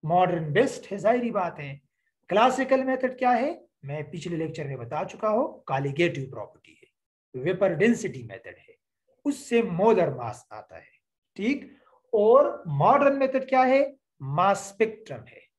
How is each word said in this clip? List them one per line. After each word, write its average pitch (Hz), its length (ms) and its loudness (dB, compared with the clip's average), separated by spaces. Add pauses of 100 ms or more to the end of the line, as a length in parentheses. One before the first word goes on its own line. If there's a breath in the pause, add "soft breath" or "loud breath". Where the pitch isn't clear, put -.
मॉडर्न 165 480 2
बेस्ट - 380 0
है, 202 80 -8
जाहिर 233 340 0
बात 175 280 -4
है। 139 200 -14 (500)
क्लासिकल 254 540 2
मेथड 254 340 -2
क्या 247 120 2
है? 262 280 -2 (260)
मैं 147 260 -10
पिछले 170 260 -8
लेक्चर 156 300 -8
में 135 120 -10
बता 151 260 -6
चुका 214 240 -6
हूँ, 240 400 -2
कॉलिगेटिव 139 640 -2
प्रॉपर्टी - 520 -18
है, - 600 -18
वेपर 180 340 0
डेंसिटी 196 480 0
मेथड 95 340 -18
है, - 180 -20 (500)
उससे 240 360 0
मोलर 180 520 2
मास 117 380 -10
आता 107 240 -18
है, - 160 -20 (440)
ठीक। 247 340 -4 (420 soft breath)
और 226 560 6
मॉडर्न 202 480 4
मेथड 262 320 -2
क्या 262 140 4
है? 269 320 2 (260)
मास 175 480 0
स्पेक्ट्रम 190 560 -6
है, - 160 -20 (180)